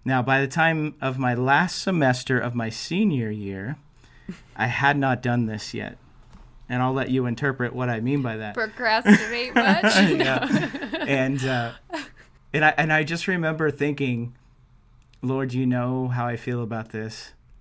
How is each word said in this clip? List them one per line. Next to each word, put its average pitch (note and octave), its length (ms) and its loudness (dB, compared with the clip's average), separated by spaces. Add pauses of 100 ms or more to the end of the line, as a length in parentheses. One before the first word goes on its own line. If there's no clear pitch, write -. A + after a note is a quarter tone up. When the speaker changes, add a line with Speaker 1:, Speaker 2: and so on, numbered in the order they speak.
Speaker 1:
Now, B2+ 180 0
by C3+ 200 2
the C#3 60 0
time D#3+ 540 0
of C3 160 -4
my B2+ 160 0
last C#3 480 2
semester C3+ 580 2
of A#2+ 140 -4
my A#2 160 -4
senior D3 640 -2
year, G2+ 460 -8 (800)
I G#2+ 120 0
had C#3 300 2
not C3+ 240 0
done A#2+ 240 0
this G#2+ 300 -6
yet. G#2 220 -8 (720)
And B2 140 -2
I'll B2+ 120 0
let C3 180 -2
you B2+ 160 2
interpret B2 480 -2
what B2 140 -2
I A2+ 100 -2
mean C3+ 240 0
by A2+ 140 -4
that. G#2+ 180 -10
Speaker 2:
Procrastinate A3+ 1000 2
Speaker 1:
<laughs> - 0 -
Speaker 2:
much? A3 280 4
Speaker 1:
Yeah. G3 880 4
Speaker 2:
No. - 80 -8 (200)
<laughs> D4+ 60 -4
Speaker 1:
And, C3+ 400 0
uh, A#2+ 260 -2 (800)
and D3+ 140 4
I, D3+ 120 8
and D#3 140 2
I D#3 120 4
just E3 240 -4
remember D#3+ 420 0
thinking, C#3 640 -2 (880)
"Lord, C3 320 -2
you B2+ 140 0
know B2+ 400 0
how B2 180 -2
I A#2 120 -4
feel B2 260 -4
about A2 260 -6
this. - 440 -10 (280)